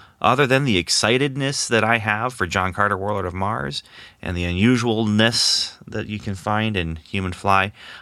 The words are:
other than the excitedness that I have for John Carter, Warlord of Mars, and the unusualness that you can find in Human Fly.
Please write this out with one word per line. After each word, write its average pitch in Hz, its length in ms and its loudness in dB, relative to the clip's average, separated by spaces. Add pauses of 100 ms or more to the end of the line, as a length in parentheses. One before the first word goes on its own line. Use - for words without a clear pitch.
(200)
other 127 260 4
than 135 180 4
the 98 180 2
excitedness 135 840 0
that 113 140 4
I 113 160 4
have 107 360 -2
for 92 120 -2
John 92 260 0
Carter, 101 260 0
Warlord 98 260 -4
of 90 80 -6
Mars, 117 500 -4 (380)
and 90 160 -6
the 87 80 -2
unusualness 113 1300 2 (100)
that 107 200 -8
you 104 120 -8
can 98 160 -8
find 107 420 -2
in 82 200 -2
Human 92 360 -6
Fly. 98 400 2 (300)